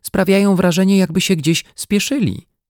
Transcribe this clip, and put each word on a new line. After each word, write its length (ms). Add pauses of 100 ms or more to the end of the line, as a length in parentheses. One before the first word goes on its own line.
sprawiają 540
wrażenie, 420
jakby 220
się 160
gdzieś 280 (100)
spieszyli", 720 (240)